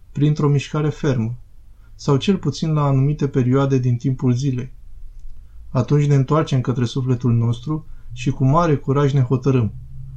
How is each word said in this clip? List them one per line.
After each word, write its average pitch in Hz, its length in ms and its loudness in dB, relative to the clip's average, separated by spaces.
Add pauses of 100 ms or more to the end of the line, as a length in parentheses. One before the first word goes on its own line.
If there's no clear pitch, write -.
(120)
printr-o 147 360 2
mișcare 147 400 0
fermă, 123 500 -2 (560)
sau 143 220 0
cel 190 200 2
puțin 156 360 -2
la 151 120 2
anumite 139 440 2
perioade 135 500 2
din 123 180 0
timpul 131 360 0
zilei. 127 400 -2 (960)
Atunci 143 360 2
ne 143 100 4
întoarcem 139 460 2
către 123 240 0
sufletul 127 480 0
nostru 117 540 -2 (260)
și 123 180 -4
cu 135 140 0
mare 151 320 4
curaj 139 360 0
ne 139 80 4
hotărâm: 127 540 2 (420)